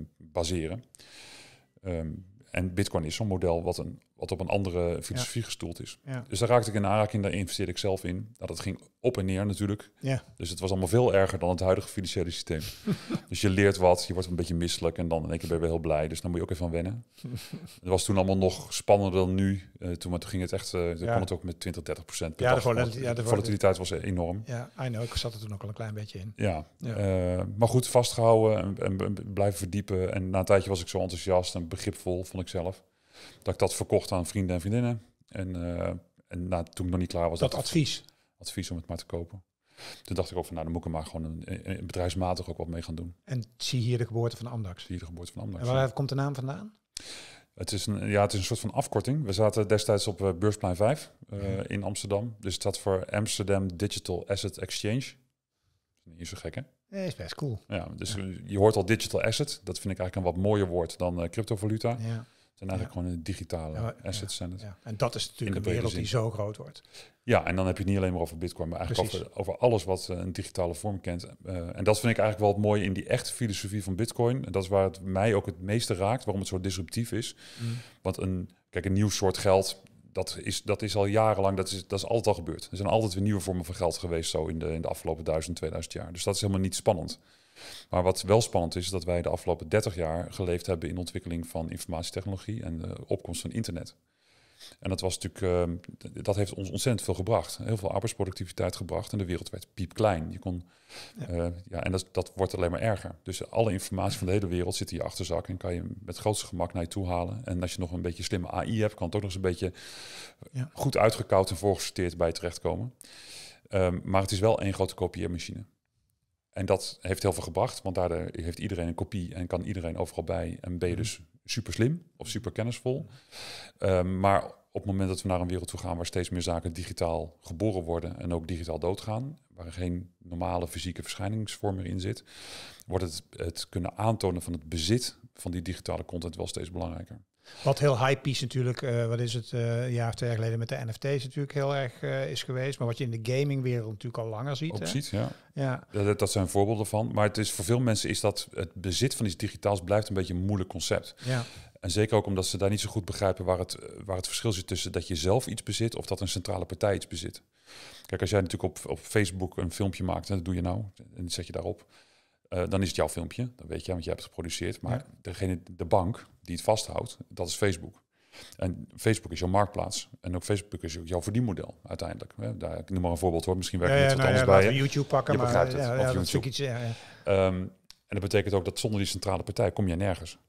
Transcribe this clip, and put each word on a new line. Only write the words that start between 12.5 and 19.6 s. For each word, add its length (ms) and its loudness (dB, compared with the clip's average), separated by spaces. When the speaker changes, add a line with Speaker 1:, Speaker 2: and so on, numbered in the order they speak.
Speaker 2:
<laughs> 680 -4
Speaker 1:
Dus 120 -4
je 80 6
leert 280 6
wat, 300 8
je 60 -2
wordt 160 -4
een 60 -2
beetje 200 -2
misselijk 420 0
en 100 -2
dan 160 0
in 60 -6
één 100 -2
keer 80 -8
ben 100 0
je 60 0
weer 80 2
heel 100 0
blij. 260 0
Dus 140 -6
dan 100 -4
moet 80 0
je 60 -2
ook 60 -4
even 140 -2
aan 60 -2
wennen. 340 -4
Speaker 2:
<laughs> 640 -12
Speaker 1:
Het 100 -6
was 160 4
toen 120 4
allemaal 200 4
nog 360 2
spannender 460 6
dan 160 4
nu. 340 2